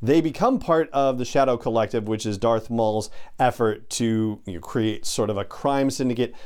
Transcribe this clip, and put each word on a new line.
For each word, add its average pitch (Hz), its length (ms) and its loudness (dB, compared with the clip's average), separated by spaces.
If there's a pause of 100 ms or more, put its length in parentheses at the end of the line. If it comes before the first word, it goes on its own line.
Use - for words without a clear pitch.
they 143 200 4
become 202 380 2
part 160 320 2
of 135 280 0
the 123 60 -2
Shadow 131 300 2
Collective, 113 520 0
which 110 180 -2
is 101 140 -2
Darth 113 320 2
Maul's 110 400 0 (280)
effort 117 520 2
to, 110 540 0
you 95 100 -8
know, 82 40 -8
create 110 460 -2
sort 107 240 0
of 101 80 -2
a 101 80 -2
crime 139 460 0
syndicate 123 420 -2 (120)